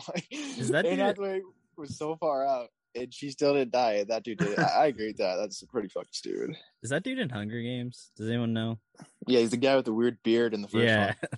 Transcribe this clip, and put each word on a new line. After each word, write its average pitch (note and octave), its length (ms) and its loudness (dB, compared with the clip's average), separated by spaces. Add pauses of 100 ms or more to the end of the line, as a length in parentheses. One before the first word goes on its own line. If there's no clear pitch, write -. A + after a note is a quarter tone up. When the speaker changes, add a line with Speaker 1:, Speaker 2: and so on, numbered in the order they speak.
Speaker 1:
Like, - 220 -6
Speaker 2:
Is C4+ 400 -6
that - 140 2
Speaker 1:
Anne F3 120 0
Speaker 2:
dude G3 100 2
Speaker 1:
Hathaway G3 340 -2 (360)
was D3 220 -12
so D#3 180 -4
far C#3+ 300 0
out, B2+ 220 -2 (260)
and B2 180 -8
she C#3+ 180 -10
still C#3+ 240 2
didn't C3 180 2
die, B2 220 4
and G#2 160 0
that A2 120 -2
dude A2 160 -6
did G2+ 120 0
it. G2 100 -2
I, G#2 220 4
I D#3 40 8
agree A2 220 -2
with G#2 80 -8
that. F#2 200 0
That's G2 280 -4
pretty G#2+ 240 -4
fucking - 240 -10
stupid. G1+ 420 -6 (280)
Speaker 2:
Is A#2 80 -8
that D#3 120 0
dude C4 160 -4
in F#3 120 -2
Hunger A2 320 -6
Games? B2 540 -8
Does G#2+ 120 -4
anyone A#2 240 0
know? A2+ 260 -2 (480)
Speaker 1:
Yeah, A#2+ 140 6
he's A2+ 100 4
the A#2 60 2
guy C3+ 180 4
with C3 120 2
the A#2 80 0
weird A#2 280 2
beard A#2 320 4
in G#2 80 -4
the G2 60 -10
first A2+ 160 2
Speaker 2:
Yeah. G#2+ 220 4
Speaker 1:
one. G#2+ 100 -2 (220)